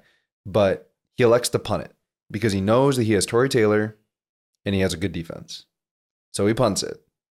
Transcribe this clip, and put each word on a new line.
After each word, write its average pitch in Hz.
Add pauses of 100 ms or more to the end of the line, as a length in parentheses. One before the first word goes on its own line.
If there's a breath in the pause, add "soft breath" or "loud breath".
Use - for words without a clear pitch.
(460)
But 98 (240)
he 123
elects 120
to 127
punt 92
it - (360)
because 107
he 98
knows 127
that 123
he 107
has 92
Tory 120
Taylor 107 (720)
and 101
he 95
has 92
a 85
good 87
defense. - (680)
So 101
he 113
punts 113
it. - (300)